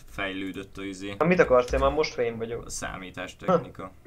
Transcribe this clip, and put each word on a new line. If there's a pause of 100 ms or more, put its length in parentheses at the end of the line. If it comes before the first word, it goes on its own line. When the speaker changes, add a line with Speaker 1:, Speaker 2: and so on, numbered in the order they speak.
Speaker 1:
fejlődött
a
izé.
Speaker 2:
Hát
mit
akarsz,
én
már
most
vén
vagyok.
Speaker 1:
A
számítástechnika. (160)